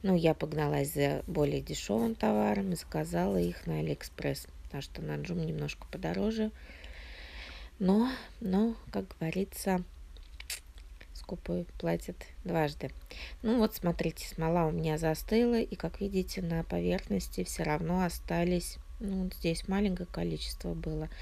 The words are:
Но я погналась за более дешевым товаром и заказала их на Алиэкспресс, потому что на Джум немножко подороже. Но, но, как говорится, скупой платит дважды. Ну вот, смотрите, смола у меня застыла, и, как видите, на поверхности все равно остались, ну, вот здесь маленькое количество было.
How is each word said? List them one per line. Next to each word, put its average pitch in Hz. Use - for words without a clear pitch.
Но 190
я 160
погналась 151
за 143
более 147
дешевым 220
товаром 208
и 170
заказала 175
их 175
на 160
Алиэкспресс, 147
потому 139
что -
на 151
Джум 160
немножко 151
подороже. 202
Но, 208
но, 220
как 196
говорится, 185
скупой 175
платит 170
дважды. 160
Ну 233
вот, 214
смотрите, 170
смола 160
у 156
меня 156
застыла, 220
и, -
как -
видите, 190
на 165
поверхности 180
все -
равно 160
остались, 170
ну, 190
вот 185
здесь -
маленькое 190
количество 170
было. 156